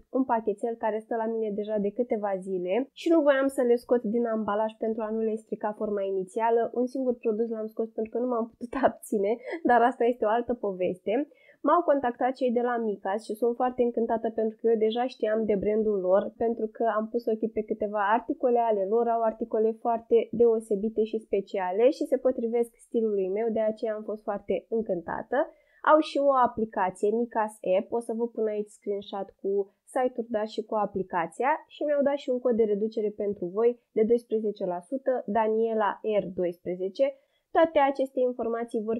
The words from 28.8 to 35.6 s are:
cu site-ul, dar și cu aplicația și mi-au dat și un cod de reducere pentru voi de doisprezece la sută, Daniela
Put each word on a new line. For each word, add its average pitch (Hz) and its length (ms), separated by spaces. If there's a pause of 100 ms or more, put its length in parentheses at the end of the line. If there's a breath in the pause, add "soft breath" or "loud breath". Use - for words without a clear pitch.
cu 196 340 (180)
site-ul, 254 380
dar 220 160
și 220 180
cu - 100
aplicația 196 800 (160)
și - 160
mi-au 294 180
dat 277 140
și 277 140
un 247 100
cod 247 160
de 226 80
reducere 208 460
pentru 202 360
voi 233 340 (120)
de 220 100
doisprezece 220 600
la 180 160
sută, 262 460
Daniela 220 760 (220)